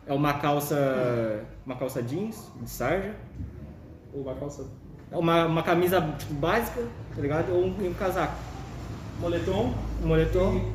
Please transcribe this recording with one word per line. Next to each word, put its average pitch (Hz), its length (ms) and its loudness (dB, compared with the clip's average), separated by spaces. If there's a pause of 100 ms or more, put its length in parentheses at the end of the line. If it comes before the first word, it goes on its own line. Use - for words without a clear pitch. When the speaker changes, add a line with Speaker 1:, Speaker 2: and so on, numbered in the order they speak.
Speaker 1:
É 147 60 -2
uma 143 220 4
calça, 131 1080 2 (200)
uma 127 120 -6
calça 127 260 -2
jeans, 180 480 -4 (100)
de 117 100 -8
sarja. 190 440 0 (1000)
Speaker 2:
Ou 139 100 -8
uma 131 120 -6
calça 139 320 -8 (440)
Speaker 1:
É - 60 -4
uma, 165 300 6
uma 160 160 2
camisa, 180 380 4 (180)
tipo, - 160 -6
básica, 214 480 0 (320)
tá - 80 -4
ligado? 165 300 2
Ou 180 120 6
um, 185 240 -2
um 175 60 -2
casaco. 180 400 0 (880)
Speaker 2:
Moletom. 190 520 2 (300)
Speaker 1:
Um 165 40 0
moletom. 180 540 4 (140)